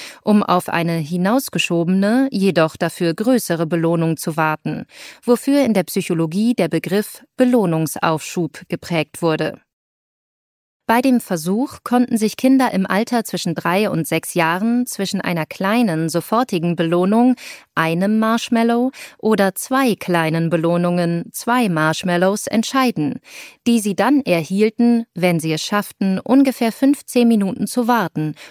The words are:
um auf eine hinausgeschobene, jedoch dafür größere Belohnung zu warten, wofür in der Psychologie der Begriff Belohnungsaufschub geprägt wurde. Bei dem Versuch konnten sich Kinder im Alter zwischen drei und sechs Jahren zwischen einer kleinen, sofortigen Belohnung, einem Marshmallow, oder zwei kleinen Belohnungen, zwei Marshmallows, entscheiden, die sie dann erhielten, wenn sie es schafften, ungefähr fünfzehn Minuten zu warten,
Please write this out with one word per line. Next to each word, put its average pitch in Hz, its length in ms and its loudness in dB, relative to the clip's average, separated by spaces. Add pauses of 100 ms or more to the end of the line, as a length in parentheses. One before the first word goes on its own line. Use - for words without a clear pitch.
(220)
um 208 220 4
auf 180 240 0
eine 170 300 -2
hinausgeschobene, 185 1300 0
jedoch 180 460 2
dafür 170 380 -2
größere 190 540 0
Belohnung 165 500 0
zu 160 180 -6
warten, 156 500 -2 (380)
wofür 277 400 2
in 233 100 2
der 190 100 2
Psychologie 180 720 -2
der 175 120 0
Begriff 175 560 -4 (140)
Belohnungsaufschub 165 1300 0
geprägt - 540 -6
wurde. 156 400 -2 (1300)
Bei 233 120 4
dem 254 180 4
Versuch 190 640 -4
konnten 247 340 0
sich 214 200 -2
Kinder 262 340 4
im 185 140 0
Alter 220 400 0
zwischen 170 300 -4
drei 190 340 0
und 156 180 -2
sechs - 280 -4
Jahren 196 520 0
zwischen 196 320 -4
einer 170 260 -2
kleinen, 190 600 0
sofortigen 175 720 -2
Belohnung, 190 580 2 (400)
einem 175 440 0
Marshmallow, 233 720 0 (260)
oder 202 360 0
zwei 262 420 0
kleinen 165 540 0
Belohnungen, 170 840 0
zwei 240 340 0
Marshmallows, 175 800 0
entscheiden, 226 720 -2 (480)
die 233 140 4
sie 202 160 -2
dann 254 240 4
erhielten, 214 920 2
wenn 170 280 0
sie 160 100 -2
es 156 100 -2
schafften, 196 600 -2
ungefähr 254 500 2
fünfzehn 262 560 2
Minuten 208 400 0
zu 240 220 -2
warten, 160 460 0 (160)